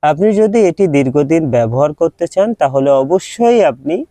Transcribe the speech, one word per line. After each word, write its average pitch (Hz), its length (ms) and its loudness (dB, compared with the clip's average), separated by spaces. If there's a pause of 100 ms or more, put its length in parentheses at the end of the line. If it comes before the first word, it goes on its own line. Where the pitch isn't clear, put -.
আপনি 156 300 0
যদি 214 340 0
এটি 180 200 0
দীর্ঘদিন 143 640 0
ব্যবহার 120 420 0
করতে 165 360 -4
চান, 214 260 -2
তাহলে 139 360 0
অবশ্যই 190 720 0
আপনি 151 480 -4